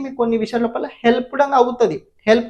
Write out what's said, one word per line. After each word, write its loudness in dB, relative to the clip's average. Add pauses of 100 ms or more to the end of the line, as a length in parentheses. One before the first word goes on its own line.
మీకు -14
కొన్ని 0
విషయాల -2
లోపల -6 (140)
హెల్ప్ 2
కూడా 2 (140)
అవుతది, 0 (280)
హెల్ప్ 2